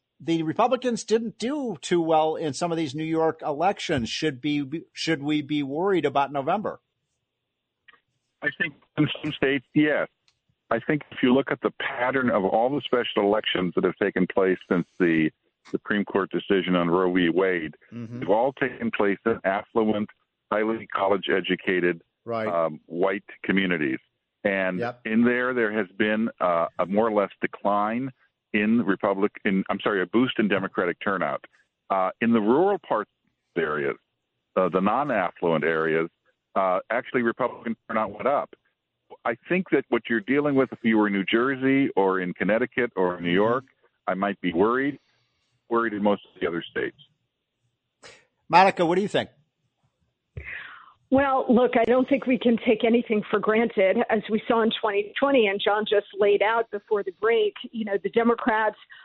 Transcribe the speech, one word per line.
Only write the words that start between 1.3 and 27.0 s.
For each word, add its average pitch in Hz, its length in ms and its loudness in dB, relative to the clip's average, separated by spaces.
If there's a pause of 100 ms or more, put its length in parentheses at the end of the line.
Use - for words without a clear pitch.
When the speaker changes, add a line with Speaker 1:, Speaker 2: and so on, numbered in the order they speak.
Speaker 1:
do 247 420 -6
too 175 220 0
well 156 340 2
in 147 180 -4
some 175 180 -4
of 165 60 -2
these 147 180 -6
New 156 100 -6
York 160 400 0
elections. 151 640 -2
Should 143 320 -4
be, 147 420 -4 (100)
should 160 280 -4
we 151 220 -2
be 147 180 -2
worried 156 440 -2
about 139 280 0
November? 147 480 -4 (1600)
Speaker 2:
I 151 80 -2 (100)
think 165 140 -6 (240)
in 151 100 4 (160)
some 156 100 -6
states, 139 320 0 (100)
yes. 147 320 2 (640)
I 117 80 0
think 151 320 -2
if - 100 -14
you 123 140 6
look 135 160 0
at 135 100 -6
the - 180 0
pattern 127 520 -2
of 101 120 0
all 113 280 2
the 143 100 -4
special 117 420 -2
elections 101 520 0
that 92 80 0
have 90 180 2
taken 92 260 2
place 95 300 2 (120)
since 87 180 0 (120)
the 80 300 4 (400)
Supreme 104 340 -2
Court 95 280 -2
decision 90 440 0
on 87 140 2
Roe 90 240 2
v. 90 160 4
Wade, 87 460 0 (180)
Speaker 1:
Mm-hmm. 120 280 -12
Speaker 2:
they've - 80 -10
all 123 240 2
taken 120 360 -4
place 101 380 0
in 113 180 -2
affluent, 104 640 0 (420)
highly 110 360 -2
college-educated, 90 1120 0 (240)
Speaker 1:
Right. 113 220 -6
Speaker 2:
um, 82 400 -2
white 95 360 -2 (200)
communities. 90 560 -2 (440)
And 95 360 -2
Speaker 1:
Yep. 123 260 -8
Speaker 2:
in 113 180 2
there, 123 300 0
there 117 180 0
has 107 160 -2 (120)
been, 107 280 0 (120)
uh, 85 260 0 (140)
a 90 80 0
more 104 200 2